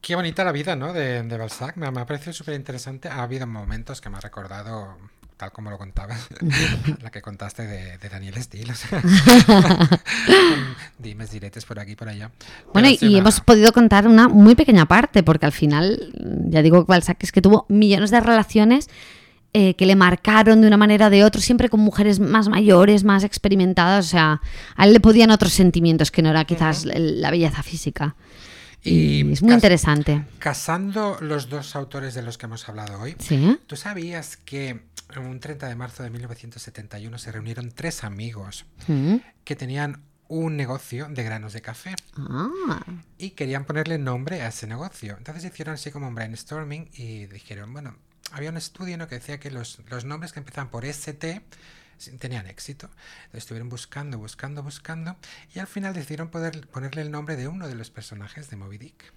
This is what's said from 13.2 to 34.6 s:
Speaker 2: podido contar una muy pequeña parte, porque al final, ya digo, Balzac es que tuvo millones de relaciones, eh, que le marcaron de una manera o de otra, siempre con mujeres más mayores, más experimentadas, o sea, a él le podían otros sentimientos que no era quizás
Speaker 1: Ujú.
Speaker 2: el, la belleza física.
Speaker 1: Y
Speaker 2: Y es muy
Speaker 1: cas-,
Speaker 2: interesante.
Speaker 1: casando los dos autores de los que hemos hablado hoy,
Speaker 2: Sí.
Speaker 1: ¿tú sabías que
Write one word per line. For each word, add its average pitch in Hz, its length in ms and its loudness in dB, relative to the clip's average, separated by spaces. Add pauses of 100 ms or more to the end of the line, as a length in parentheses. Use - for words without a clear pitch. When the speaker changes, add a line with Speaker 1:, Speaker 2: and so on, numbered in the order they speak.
Speaker 2:
podido 220 320 6
contar 214 340 6
una 233 200 8
muy 208 260 10
pequeña 233 320 6
parte, 202 380 2
porque 160 240 2
al 143 40 0
final, 156 600 -2 (360)
ya 156 120 2
digo, 165 240 6
Balzac 180 380 0
es - 80 -8
que 190 100 2
tuvo 202 280 6
millones 202 420 2
de 240 80 4
relaciones, 226 680 2 (640)
eh, 190 220 2
que 175 100 0
le 190 100 4
marcaron 214 680 4
de 214 60 8
una 208 100 6
manera 214 300 4
o - 20 6
de 202 140 6
otra, 214 180 4
siempre 247 280 0
con 214 100 0
mujeres 208 400 0
más 208 300 0
mayores, 208 560 4
más 196 180 2
experimentadas, 190 840 0
o 160 40 -8
sea, 156 320 2 (340)
a 190 100 4
él 208 80 8
le 233 60 10
podían 220 320 8
otros 202 220 2
sentimientos 165 580 2
que 165 100 0
no 160 80 2
era 156 140 0
quizás 160 420 -2
Speaker 1:
Ujú. - 80 -8
Speaker 2:
el, 156 280 -4
la 147 100 -4
belleza 160 320 -2
física. 147 520 -8 (720)
Speaker 1:
Y 151 420 0
Speaker 2:
Y 147 60 -2
es 143 80 -4
muy 220 80 2
Speaker 1:
cas-, 240 80 6
Speaker 2:
interesante. 151 680 0 (160)
Speaker 1:
casando 196 840 -8
los 147 280 -10
dos 143 260 -14
autores 135 380 -14
de 123 80 -14
los 117 160 -14
que - 80 -20
hemos 113 240 -18
hablado 104 320 -16
hoy, 147 180 -16
Speaker 2:
Sí. 165 380 -2 (100)
Speaker 1:
¿tú 147 80 -18
sabías 170 600 -16
que 135 440 -16 (360)